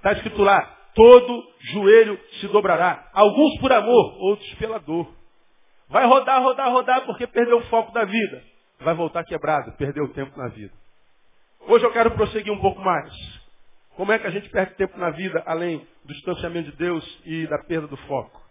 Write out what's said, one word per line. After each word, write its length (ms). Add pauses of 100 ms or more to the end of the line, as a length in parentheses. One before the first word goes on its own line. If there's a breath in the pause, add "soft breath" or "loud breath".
Tá 120
escrito 280
lá, 200 (340)
todo 580 (180)
joelho 480 (200)
se 80
dobrará. 640
Alguns 460
por 120
amor, 480
outros 360
pela 240
dor. 280 (800)
Vai 180
rodar, 360
rodar, 300
rodar, 340
porque 220
perdeu 320
o 80
foco 260
da 100
vida. 400 (360)
Vai 140
voltar 300
quebrado, 540
perdeu 280
o 80
tempo 240
na 120
vida. 240 (880)
Hoje 240
eu 60
quero 200
prosseguir 400
um 80
pouco 220
mais. 320 (840)
Como 160
é 80
que 80
a 20
gente 200
perde 260
tempo 220
na 120
vida, 360
além 400 (180)
do 100
distanciamento 580
de 60
Deus 480
e 220
da 120
perda 280
do 100
foco? 540